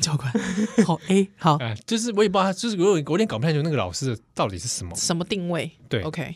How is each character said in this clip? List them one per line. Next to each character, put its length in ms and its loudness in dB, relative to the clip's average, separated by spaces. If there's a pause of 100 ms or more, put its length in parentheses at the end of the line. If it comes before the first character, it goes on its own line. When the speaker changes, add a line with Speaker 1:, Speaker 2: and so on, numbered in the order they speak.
Speaker 1:
教 160 2
官。 160 -4 (240)
<laughs> 300 2
好， 120 0 (100)
A， 280 4
好。 200 4
Speaker 2:
哎， 280 -4
就 100 -2
是 180 -2
我 100 4
也 60 4
不 100 2
知 40 4
道 0 -
他， 100 2
就 180 -4
是 60 -4
我 60 2
有， 100 6
我 40 4
有 200 0
点 100 2
搞 100 -4
不 60 -2
太 80 4
清 100 2
楚 20 0
那 60 -2
个 80 0
老 140 -2
师 240 -4
的 60 -8 (120)
到 140 0
底 100 -6
是 100 -8
什 160 -6
么。 120 -10
Speaker 1:
什 200 -2
么 80 -2
定 260 -4
位？ 220 -4 (160)
Speaker 2:
对。 140 -2
Speaker 1:
OK。 340 -8